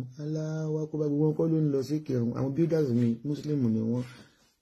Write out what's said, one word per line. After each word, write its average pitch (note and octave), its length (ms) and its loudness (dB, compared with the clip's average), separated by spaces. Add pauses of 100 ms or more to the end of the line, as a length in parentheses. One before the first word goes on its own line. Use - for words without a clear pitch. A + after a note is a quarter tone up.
(140)
Allahu D#3 640 -4
Akbar, D3+ 320 -2
gbogbo D3 160 2
wọn D3+ 100 4
kọ́ E3 140 2
ló D#3+ 80 4
ń D#3 140 4
lọ C3+ 120 2
sí C#3 160 -2
kírun. B2 340 -2
Àwọn B2+ 200 -2
builders D#3 380 2
ni A#2+ 160 4 (140)
Muslim D3 440 -2
ni A2 160 2
wọ́n. A#2+ 240 -2 (580)